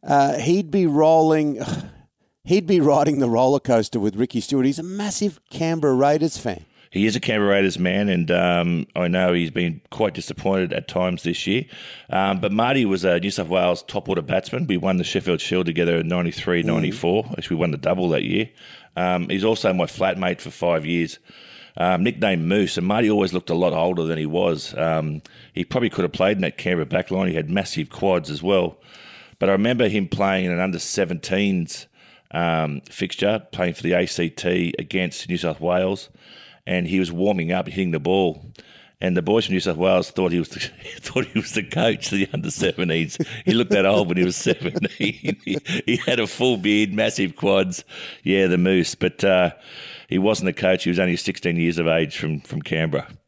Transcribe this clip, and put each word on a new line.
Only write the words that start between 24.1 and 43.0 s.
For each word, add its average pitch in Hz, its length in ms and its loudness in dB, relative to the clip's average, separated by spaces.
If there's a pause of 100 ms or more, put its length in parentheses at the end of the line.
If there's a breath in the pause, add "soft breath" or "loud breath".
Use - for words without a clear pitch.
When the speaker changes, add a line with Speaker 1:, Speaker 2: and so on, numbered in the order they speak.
Speaker 2:
he 78 80 -2
was. 82 500 -2
Um, 78 460 -2 (300 loud breath)
he 87 120 -4
probably 120 260 -2
could - 120 -2
have 85 100 -2
played 98 260 2
in 92 40 0
that 82 160 -4
Canberra 85 280 -2
backline. 92 420 -2
He 80 80 -2
had 78 120 -4
massive 82 420 -4
quads 90 400 0
as 73 120 -8
well. 90 380 2 (580 loud breath)
But 95 100 0
I 98 40 4
remember 113 340 2
him 98 220 0
playing 95 380 0
in 90 40 -2
an 87 80 -2
under 92 200 -2
seventeens, 92 1080 -2 (460 soft breath)
um, 80 480 0 (100)
fixture, 98 640 -2
playing 90 220 -2
for - 100 -14
the 87 80 2
A 87 160 2
C 85 200 -2
T 87 480 -2
against - 520 -6
New 87 80 -2
South 80 240 -4
Wales, 90 480 -2 (580 loud breath)
and 90 200 -2
he 92 120 0
was 90 140 0
warming 90 400 0
up, 92 160 -2
hitting 90 220 -2
the 80 100 -2
ball. 87 440 0 (580 loud breath)
And 90 140 0
the 90 60 0
boys 104 240 2
from 95 80 -2
New 90 60 0
South 85 180 -4
Wales 90 320 2
thought 92 200 0
he 87 80 0
was 85 120 -4
the, - 100 -12
<laughs> - 400 -14
thought - 240 -4
he - 140 -4
was - 140 -6
the 107 100 -2
coach - 500 -2
of 101 60 0
the 95 160 0
under - 140 -4
seventeens. 82 760 -2 (220 loud breath)